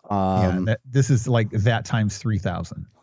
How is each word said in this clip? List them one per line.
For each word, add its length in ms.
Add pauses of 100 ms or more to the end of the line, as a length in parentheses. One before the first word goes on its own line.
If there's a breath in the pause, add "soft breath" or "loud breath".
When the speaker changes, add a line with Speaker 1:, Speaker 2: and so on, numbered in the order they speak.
Speaker 1:
Yeah, 400
Speaker 2:
Um, 160
Speaker 1:
that, 200
this 240
is, 180
like, 240
that 340
times 340
three 180
thousand. 480 (180)